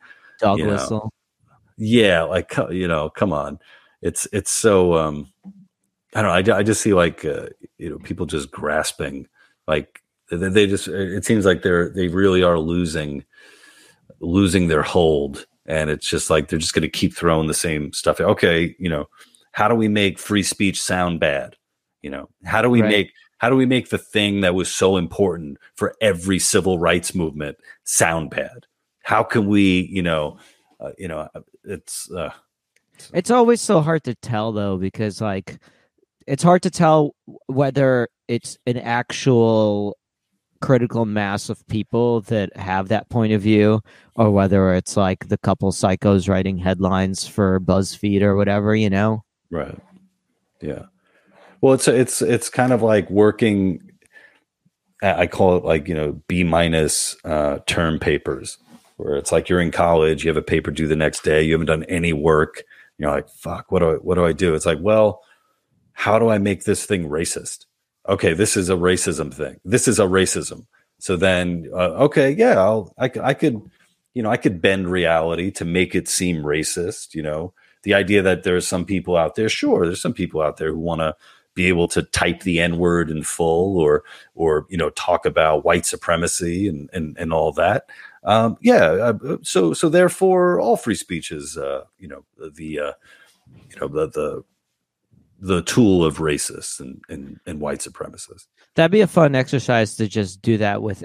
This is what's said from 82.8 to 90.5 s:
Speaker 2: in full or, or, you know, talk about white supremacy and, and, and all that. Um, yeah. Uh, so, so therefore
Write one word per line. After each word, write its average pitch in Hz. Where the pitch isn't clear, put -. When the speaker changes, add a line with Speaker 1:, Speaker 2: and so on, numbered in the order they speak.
Speaker 2:
in 78
full 87
or, 73
or, 78
you 92
know, 78
talk -
about 78
white 85
supremacy 85
and, 73
and, 78
and 82
all 78
that. 95
Um, 113
yeah. 233
Uh, 110
so, 180
so 170
therefore 180